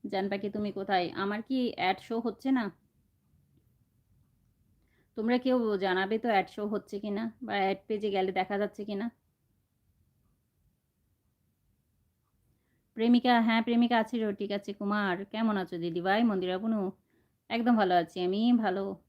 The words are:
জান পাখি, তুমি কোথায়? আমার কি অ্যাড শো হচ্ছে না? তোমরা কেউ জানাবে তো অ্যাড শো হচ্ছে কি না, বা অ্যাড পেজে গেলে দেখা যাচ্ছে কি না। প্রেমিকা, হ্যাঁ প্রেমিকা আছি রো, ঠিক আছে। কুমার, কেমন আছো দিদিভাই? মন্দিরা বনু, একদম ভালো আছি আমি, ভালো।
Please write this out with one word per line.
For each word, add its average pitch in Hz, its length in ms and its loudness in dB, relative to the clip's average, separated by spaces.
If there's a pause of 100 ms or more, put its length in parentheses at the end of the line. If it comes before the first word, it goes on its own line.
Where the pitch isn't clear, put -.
জান 196 220 -4
পাখি, 202 200 -6
তুমি 208 220 -6
কোথায়? 190 400 -2
আমার 208 300 -4
কি 254 340 -2
অ্যাড 190 240 -2
শো 226 200 -6
হচ্ছে 233 320 -4
না? 226 200 0 (2500)
তোমরা 233 220 2
কেউ 247 400 2
জানাবে 190 420 0
তো 240 80 -4
অ্যাড 196 220 2
শো 208 180 -8
হচ্ছে 202 320 -6
কি 208 100 -6
না, 220 220 -4 (120)
বা 208 100 -6
অ্যাড 196 240 0 (100)
পেজে 208 240 -2
গেলে 190 200 0
দেখা 190 260 -2
যাচ্ছে 208 280 -6
কি 202 100 -6
না। 226 160 -6 (3750)
প্রেমিকা, 233 480 4
হ্যাঁ 226 200 2
প্রেমিকা 233 360 2
আছি 226 220 -2
রো, 214 140 -2
ঠিক 202 180 -6
আছে। 202 220 -6
কুমার, 202 520 -2
কেমন 220 320 -2
আছো 180 200 -4
দিদিভাই? 175 460 0
মন্দিরা 185 340 0
বনু, 208 340 -2 (580)
একদম 233 260 2
ভালো 185 200 4
আছি 170 260 0
আমি, 208 320 2
ভালো। 196 560 -2